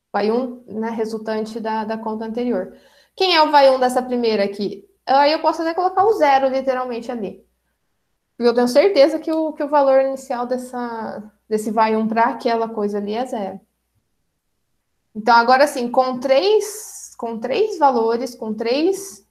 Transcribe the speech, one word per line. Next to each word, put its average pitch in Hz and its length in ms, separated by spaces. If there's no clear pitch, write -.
Vai 214 180
um, 247 380
né, 220 220
resultante 220 680
da, 220 260
da 220 140
conta 220 260
anterior. 226 520
Quem 370 180
é 320 80
o 302 80
vai 277 240
um 262 60
dessa 254 200
primeira 240 440
aqui? 202 440
Aí 285 240
eu 311 100
posso 320 220
até 330 100
colocar 370 320
o 440 100
zero, 269 340
literalmente, 254 640
ali. 202 340
Porque 240 120
eu 233 60
tenho 247 120
certeza 311 540
que 320 120
o, 320 200
que 311 100
o 285 60
valor 269 340
inicial 262 440
dessa, 240 880
desse 214 220
vai 220 260
um 220 120
pra 226 160
aquela 233 440
coisa 208 300
ali 202 160
é 240 100
zero. 196 360
Então, 220 220
agora 254 320
sim, 254 200
com 254 300
três, 311 1000
com 233 220
três 370 400
valores, 247 560
com 220 180
três, 269 800